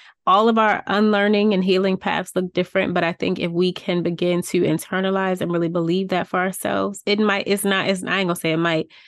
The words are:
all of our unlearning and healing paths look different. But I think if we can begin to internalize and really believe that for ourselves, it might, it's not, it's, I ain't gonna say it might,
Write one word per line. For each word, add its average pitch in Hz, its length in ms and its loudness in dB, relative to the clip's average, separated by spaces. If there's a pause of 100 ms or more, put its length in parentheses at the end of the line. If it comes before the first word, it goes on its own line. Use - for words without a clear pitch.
(280)
all 208 220 6
of 226 100 2
our 214 260 2
unlearning 208 680 2
and 185 100 2
healing 190 340 2
paths - 380 -4
look 185 180 -2
different. 185 400 -2
But 175 120 2
I 170 80 -2
think - 260 -4
if 175 120 -4
we 180 200 2
can 175 320 -4
begin 175 400 0
to 180 180 0
internalize 190 800 -2
and 175 100 -4
really 170 180 0
believe 175 400 0
that 180 180 0
for 185 120 -2
ourselves, 196 680 -2
it 208 140 0
might, 202 280 0
it's 202 160 0
not, 196 240 0
it's, 185 160 -2
I 180 160 -2
ain't 190 80 0
gonna 175 80 0
say 160 160 -2
it 160 60 0
might, 165 300 0 (200)